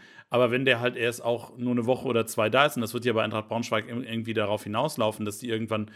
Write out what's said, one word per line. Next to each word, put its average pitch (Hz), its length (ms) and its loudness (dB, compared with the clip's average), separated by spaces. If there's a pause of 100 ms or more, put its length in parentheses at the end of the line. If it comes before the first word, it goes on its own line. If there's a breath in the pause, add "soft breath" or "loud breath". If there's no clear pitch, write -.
(280 loud breath)
aber 120 220 4
wenn 131 160 0
der 117 140 4
halt 123 160 0
erst 120 280 -2
auch 117 320 -2
nur 123 160 -2
eine 120 140 2
Woche 127 200 2
oder 113 200 2
zwei 110 240 0
da 135 160 6
ist, 147 100 -2
und 120 60 -2
das 107 100 -4
wird 120 140 -4
ja 117 80 2
bei 110 100 2
Eintracht 110 240 -4
Braunschweig 113 400 -2
ir-, 123 160 -6
irgendwie 113 300 -6
darauf 104 300 -2
hinauslaufen, 110 600 -2
dass 104 140 -6
die 123 100 -8
irgendwann, 110 460 -2